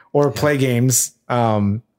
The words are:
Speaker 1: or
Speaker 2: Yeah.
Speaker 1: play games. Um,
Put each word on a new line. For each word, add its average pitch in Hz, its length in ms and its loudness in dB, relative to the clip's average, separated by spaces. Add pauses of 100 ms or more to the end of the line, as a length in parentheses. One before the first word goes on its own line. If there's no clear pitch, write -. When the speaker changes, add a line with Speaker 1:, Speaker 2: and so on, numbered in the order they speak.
(140)
Speaker 1:
or 143 120 2
Speaker 2:
Yeah. 135 140 0
Speaker 1:
play 147 180 0
games. 127 540 0 (180)
Um, 110 540 0 (160)